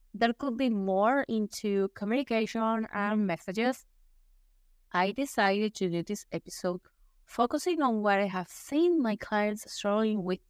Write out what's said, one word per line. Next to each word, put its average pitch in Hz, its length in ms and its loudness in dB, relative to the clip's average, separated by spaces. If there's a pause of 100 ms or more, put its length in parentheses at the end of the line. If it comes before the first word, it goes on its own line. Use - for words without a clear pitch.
(140)
There 233 180 2
could 277 240 -4
be 262 140 2
more 202 580 2
into 202 680 0
communication 220 960 -2
and 208 340 0
messages. 196 580 -2 (1080)
I 185 220 2
decided 208 640 0
to 185 140 0
do 170 120 0
this 208 300 -6
episode 180 480 -6 (460)
focusing 302 560 0
on 226 200 2
what 202 160 4
I 202 80 2
have 185 220 -6
seen 330 540 2
my 220 140 0
clients 214 540 -2
struggling 214 540 0
with 180 260 -2